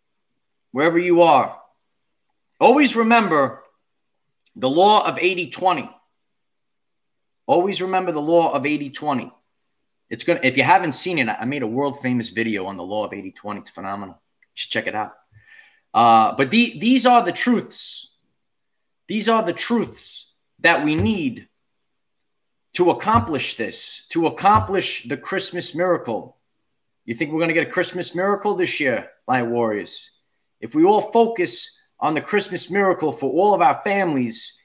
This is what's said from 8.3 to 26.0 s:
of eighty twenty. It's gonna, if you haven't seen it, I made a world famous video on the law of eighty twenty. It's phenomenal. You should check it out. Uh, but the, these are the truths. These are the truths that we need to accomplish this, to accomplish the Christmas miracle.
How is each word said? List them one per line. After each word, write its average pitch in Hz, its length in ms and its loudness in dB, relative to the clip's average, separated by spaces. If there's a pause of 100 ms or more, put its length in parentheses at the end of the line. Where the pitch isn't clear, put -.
of 139 120 -2
eighty 143 240 -4
twenty. 131 420 -6 (760)
It's - 160 -10
gonna, 170 180 0
if 131 140 0
you 135 60 4
haven't 170 300 4
seen 180 260 -4
it, 117 100 0
I 107 160 -6
made 135 180 -6
a 113 40 -4
world 135 340 -4
famous 123 300 -4
video 107 360 -4
on 98 100 -10
the 87 80 -12
law 104 200 -6
of 101 80 -10
eighty 95 200 -14
twenty. 101 280 -12
It's - 100 -20
phenomenal. 98 440 -12
You - 400 -20
should - 160 -10
check 110 160 -4
it 92 80 -8
out. 107 200 -8 (760)
Uh, 113 440 6
but 135 140 0
the, 226 280 0
these 233 280 2
are 240 160 6
the 175 100 -2
truths. - 800 -4 (960)
These 214 200 -4
are 226 140 4
the 175 100 -2
truths - 800 -6 (280)
that 156 240 2
we 151 100 0
need 165 540 -2 (1300)
to 175 160 2
accomplish 180 640 0
this, - 540 -10
to 165 160 0
accomplish - 840 0
the - 80 -6
Christmas 180 580 -8
miracle. 151 640 -4 (680)